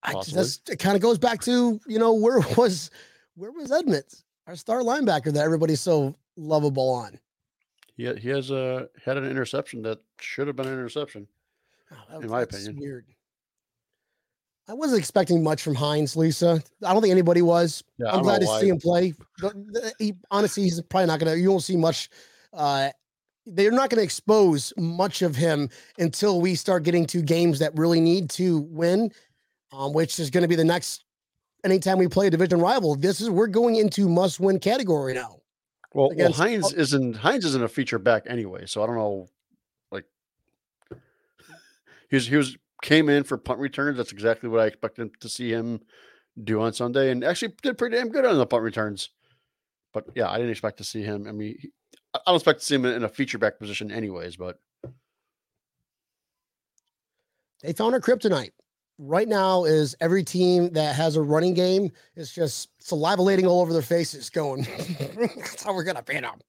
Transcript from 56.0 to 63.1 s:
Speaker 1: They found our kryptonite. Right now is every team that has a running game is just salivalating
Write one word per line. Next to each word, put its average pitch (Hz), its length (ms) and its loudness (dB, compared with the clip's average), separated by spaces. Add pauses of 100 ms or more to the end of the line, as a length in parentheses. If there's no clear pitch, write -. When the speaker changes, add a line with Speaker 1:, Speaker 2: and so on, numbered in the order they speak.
Speaker 1:
They 160 100 -8
found 226 220 0
our 254 60 2
kryptonite. 180 520 0 (460)
Right 165 300 -2
now 190 360 2
is 156 360 2
every 170 240 2
team 180 460 2
that 156 260 -2
has 156 200 0
a 160 60 2
running 156 320 2
game 180 360 0 (260)
is 160 160 -16
just - 360 -4 (120)
salivalating 185 680 2